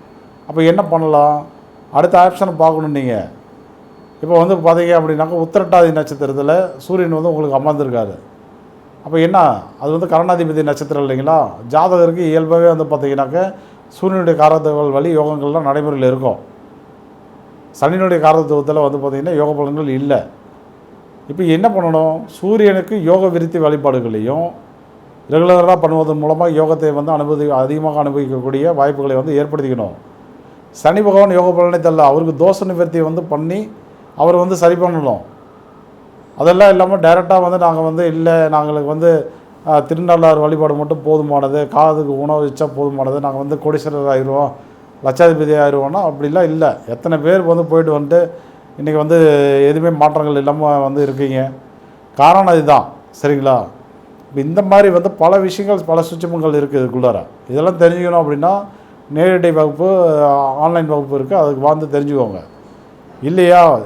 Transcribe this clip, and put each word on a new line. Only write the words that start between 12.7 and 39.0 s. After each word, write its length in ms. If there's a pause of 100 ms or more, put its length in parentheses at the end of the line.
வந்து 120
பார்த்தீங்கன்னாக்க 680 (340)
சூரியனுடைய 540
காரகத்துவங்கள் 500
வழி 260
யோகங்கள்லாம் 440
நடைமுறையில் 460
இருக்கும். 280 (1500)
சனியினுடைய 440
காரகத்துவத்துல 640
வந்து 80
பார்த்தீங்கன்னா 380
யோக 280
பலன்கள் 240
இல்ல. 380 (1000)
இப்போ 160
என்ன 260
பண்ணணும்? 560
சூரியனுக்கு 760
யோக 240
விருத்தி 320
வழிபாடுகளையும் 920 (800)
ரெகுலரா 540
பண்ணுவதன் 400
மூலமா 240 (140)
யோகத்தை 320
வந்து 180
அனுபவி-, 380
அதிகமாக 540
அனுபவிக்கக்கூடிய 720
வாய்ப்புகளை 400
வந்து 280
ஏற்படுத்திக்கணும். 480 (800)
சனி 300
பகவான் 280
யோக 220
பலனை 280
தரல, 180
அவருக்கு 480
தோஷ 180
நிவர்த்தி 380
வந்து 220
பண்ணி 460 (460)
அவர் 200
வந்து 200
சரி 200
பண்ணணும். 460 (1160)
அதெல்லாம் 320
இல்லாம 280
டைரக்டா 440
வந்து 160
நாங்க 240
வந்து 260
இல்ல, 440
நாங்களுக்கு 340
வந்து, 460 (360)